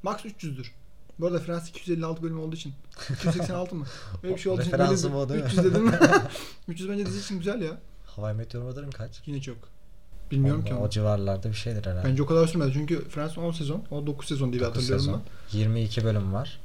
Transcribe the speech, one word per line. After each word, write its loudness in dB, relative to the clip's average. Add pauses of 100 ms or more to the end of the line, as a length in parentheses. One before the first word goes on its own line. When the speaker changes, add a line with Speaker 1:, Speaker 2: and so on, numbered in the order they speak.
Speaker 1:
Max -2
üç -10
yüzdür. -6 (460)
Bu 0
arada 2
Fransız -4
iki -10
yüz 2
elli -2
altı -4
bölüm -4
olduğu -6
için. -10 (420)
İki -2
yüz 4
seksen -2
altı -4
mı? -6 (360)
Öyle -2
bir -6
şey 0
olduğu 0
için 0
Speaker 2:
Referansı 6
Speaker 1:
öyle 0
Speaker 2:
bu 0
değil 0
mi? -2
Speaker 1:
üç 0
yüz 6
dedim. 8 (400)
Speaker 2:
<laughs> -12
Speaker 1:
Üç -8
yüz -6
bence -2
dizi -4
için -6
güzel -2
ya. -4 (280)
Speaker 2:
How -4
I 0
Met -6
Your -4
Mother'ın -8
kaç? -10
Speaker 1:
Yine -4
çok. -10 (760)
Bilmiyorum 4
Speaker 2:
Onda 0
Speaker 1:
ki 0
Speaker 2:
o 0
Speaker 1:
onu. 2
Speaker 2:
civarlarda 2
bir -2
şeydir -4
herhalde. 0
Speaker 1:
Bence 4
o 2
kadar 6
sürmedi. 2
Çünkü 0
Fransız -4
on -2
sezon. -4
O -4
dokuz -4
sezon 0
diye 0
Speaker 2:
Dokuz 0
Speaker 1:
hatırlıyorum 2
Speaker 2:
sezon. 0 (320)
Speaker 1:
ben. 4
Speaker 2:
Yirmi 4
iki 0
bölüm 2
var -4